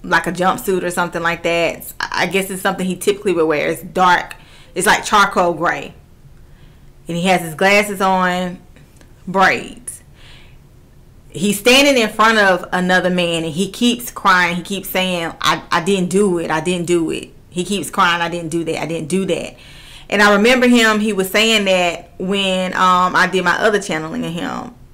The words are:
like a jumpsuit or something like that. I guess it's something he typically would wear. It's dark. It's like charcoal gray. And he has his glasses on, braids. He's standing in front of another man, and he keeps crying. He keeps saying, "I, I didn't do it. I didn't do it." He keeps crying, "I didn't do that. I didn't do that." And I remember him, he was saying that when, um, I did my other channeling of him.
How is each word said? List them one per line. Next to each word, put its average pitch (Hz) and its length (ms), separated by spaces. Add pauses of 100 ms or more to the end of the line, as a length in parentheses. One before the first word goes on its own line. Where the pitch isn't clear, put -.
like 170 240
a 165 40
jumpsuit 185 520
or 175 80
something 175 320
like 170 180
that. 170 580
I - 280
guess 190 240
it's 185 100
something 185 240
he 185 100
typically 196 380
would 165 120
wear. 151 240
It's 165 120
dark. 180 540 (400)
It's 180 100
like 196 200
charcoal 196 480
gray. 151 420 (1120)
And 170 100
he 170 60
has 180 180
his 160 140
glasses 202 440
on, 185 600 (680)
braids. - 760 (1300)
He's 202 280
standing 277 420
in 214 100
front 220 280
of 190 340
another 180 380
man, 170 340
and 160 100
he 190 180
keeps 240 400
crying. 180 460
He 170 60
keeps 190 260
saying, 180 520
"I, 160 300
I 170 100
didn't 180 280
do 190 280
it. 160 140
I 156 100
didn't 175 240
do 165 240
it." - 240 (160)
He 180 140
keeps 185 260
crying, 175 320
"I - 80
didn't 170 200
do 165 160
that. 160 160
I 143 40
didn't 156 220
do 185 180
that." - 300 (540)
And 202 120
I 208 120
remember 247 340
him, 226 320
he 214 140
was 190 180
saying 214 340
that 180 540
when, 185 540
um, 180 420
I 180 160
did 185 120
my 180 140
other 208 240
channeling 165 440
of 165 80
him. - 420 (180)